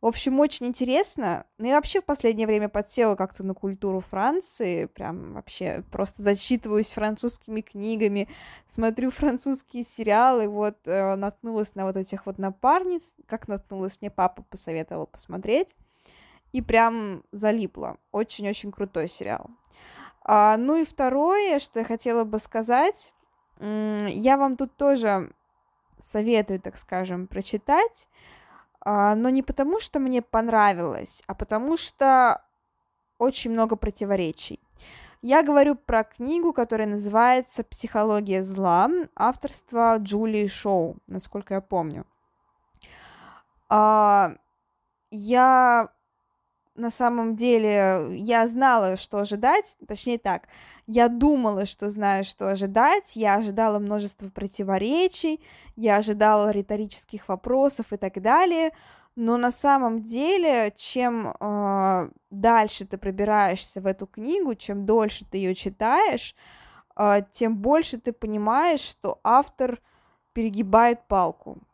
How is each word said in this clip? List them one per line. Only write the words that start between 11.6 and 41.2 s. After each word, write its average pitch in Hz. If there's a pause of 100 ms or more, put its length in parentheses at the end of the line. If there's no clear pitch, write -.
на 196
вот 190
этих 190
вот 196
напарниц. 320 (140)
Как -
наткнулась? 190
Мне 208
папа 185
посоветовал 165
посмотреть. 208 (760)
И 254
прям 226
залипла. 214 (120)
Очень-очень 202
крутой 185
сериал. 196 (720)
А, 214
ну 262
и 330
второе, 311
что -
я 226
хотела 233
бы 220
сказать. 240 (460)
М, 214
я 240
вам 269
тут 262
тоже 226 (720)
советую, 214
так -
скажем, 185
прочитать. 285 (720)
А, 208
но 226
не 262
потому, 285
что -
мне 254
понравилось, 208
а 190
потому 240
что 262 (760)
очень 247
много 226
противоречий. 196 (600)
Я 269
говорю 285
про 220
книгу, 320
которая 220
называется 220
«Психология 208
зла», 190 (260)
авторства 233
Джулии 208
Шоу, 185 (120)
насколько 190